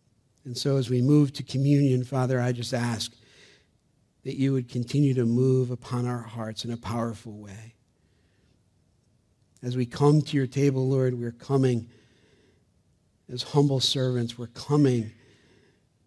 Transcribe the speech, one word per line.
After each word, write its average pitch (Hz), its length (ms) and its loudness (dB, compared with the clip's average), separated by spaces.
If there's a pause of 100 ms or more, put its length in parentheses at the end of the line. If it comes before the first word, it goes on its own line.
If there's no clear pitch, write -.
(440)
And 120 140 -12
so 139 200 0
as 123 120 -2
we 123 120 2
move 143 320 6
to - 100 -8
communion, 139 600 2
Father, 127 380 0
I 123 100 0
just 120 220 -4
ask 120 400 -4 (1120)
that 135 100 -10
you 135 160 0
would 131 160 -2
continue 131 460 0
to 127 100 0
move 127 480 2
upon 123 360 -6
our 123 160 -6
hearts 113 420 -10
in 117 60 -6
a 117 60 -6
powerful 117 540 -6
way. 104 440 -18 (1900)
As 123 140 -6
we 127 80 0
come 147 380 4
to 147 120 -6
your 135 120 0
table, 135 420 0
Lord, 131 280 0
we're 117 140 -6
coming 127 560 0 (1400)
as 123 120 -10
humble 143 360 2
servants. 123 580 -2
We're 120 100 -12
coming 131 640 0 (960)